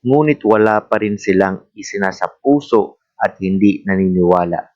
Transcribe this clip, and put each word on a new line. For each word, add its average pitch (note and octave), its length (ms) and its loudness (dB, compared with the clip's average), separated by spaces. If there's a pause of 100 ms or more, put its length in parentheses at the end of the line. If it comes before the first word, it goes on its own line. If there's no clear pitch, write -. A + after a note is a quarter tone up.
Ngunit D3 400 2
wala G#2+ 400 2
pa G#2+ 160 -2
rin G#2 160 -4
silang F#2+ 560 -2
isinasapuso G2+ 1200 -2 (240)
at G#2+ 240 -4
hindi F#2+ 400 0
naniniwala. F2+ 920 0